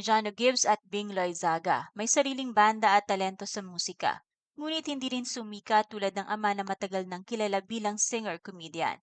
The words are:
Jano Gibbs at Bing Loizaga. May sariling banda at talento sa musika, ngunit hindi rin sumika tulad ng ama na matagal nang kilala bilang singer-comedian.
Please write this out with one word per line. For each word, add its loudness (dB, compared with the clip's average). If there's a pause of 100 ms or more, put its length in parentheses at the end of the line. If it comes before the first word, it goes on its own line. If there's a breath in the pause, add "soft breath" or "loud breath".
Jano 2
Gibbs 4
at 2
Bing -6
Loizaga. 0
May -2
sariling 0
banda 6
at 0
talento -2
sa -8
musika, -4 (320)
ngunit -4
hindi -4
rin -4
sumika 0
tulad -4
ng -6
ama 0
na -4
matagal -4
nang -10
kilala -2
bilang -4
singer-comedian. -4